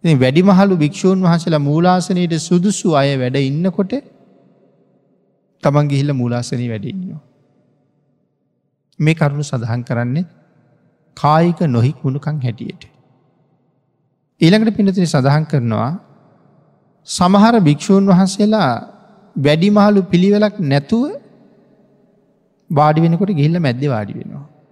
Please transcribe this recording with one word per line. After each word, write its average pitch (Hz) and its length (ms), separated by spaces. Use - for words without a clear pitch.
ඉතින් 160 160
වැඩිමහලු 180 580
භික්ෂූන් 175 420
වහන්සේලා 165 400
මූලාසනයට 175 760
සුදුසු 175 580
අය 139 200
වැඩ 127 220
ඉන්නකොට 170 560
තමන් 147 260
ගිහිල්ලා 139 320
මූලාසනයේ 120 480
වැඩ 110 160
ඉන්නවා. 180 360
මේ 156 160
කරුණු 147 280
සඳහන් 117 400
කරන්නේ 123 460
කායික 165 500
නොහික්මුණුකම් 139 720
හැටියට. 120 440
ඊළඟට 214 340
පින්නතුනි 190 320
සඳහන් 147 380
කරනවා 117 440
සමහර 202 520
භික්ෂූන් 190 480
වහන්සේලා 196 600
වැඩිමහලු 196 680
පිළිවෙලක් 202 580
නැතුව 143 420
වාඩි 151 320
වෙනකොට 170 300
ගිහිල්ලා 160 340
මැද්දේ 131 260
වාඩි 107 220
වෙනවා. - 320